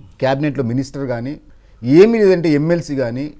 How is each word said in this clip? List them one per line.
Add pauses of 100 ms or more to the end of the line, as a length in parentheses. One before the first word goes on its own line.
(200)
క్యాబినెట్లో
మినిస్టర్
కానీ, (440)
ఏమీ
లేదంటే
ఎంఎల్సీ
కానీ,